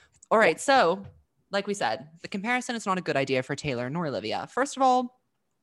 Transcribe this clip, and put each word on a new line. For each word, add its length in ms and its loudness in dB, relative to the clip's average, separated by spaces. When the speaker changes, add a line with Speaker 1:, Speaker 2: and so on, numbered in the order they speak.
Speaker 1:
All 60 6
right. 180 4
Speaker 2:
Yeah. 60 -12
Speaker 1:
So, 440 4
like 160 -4
we 60 -4
said, 340 -4
the 60 -12
comparison 460 -4
is 120 -10
not 120 0
a 40 -2
good 140 -2
idea 280 0
for 100 -6
Taylor 340 -4
nor 180 -4
Olivia. 420 -4
First 280 -4
of 60 -2
all, 380 2